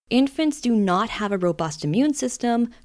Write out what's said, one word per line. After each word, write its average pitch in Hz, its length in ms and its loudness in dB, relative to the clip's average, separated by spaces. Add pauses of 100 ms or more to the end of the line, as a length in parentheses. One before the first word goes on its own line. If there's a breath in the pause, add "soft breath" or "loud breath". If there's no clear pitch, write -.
Infants 277 500 0
do 240 160 0
not 202 340 2
have 208 220 -4
a 202 60 0
robust 170 460 -2
immune 240 300 2
system 240 560 -2 (160 loud breath)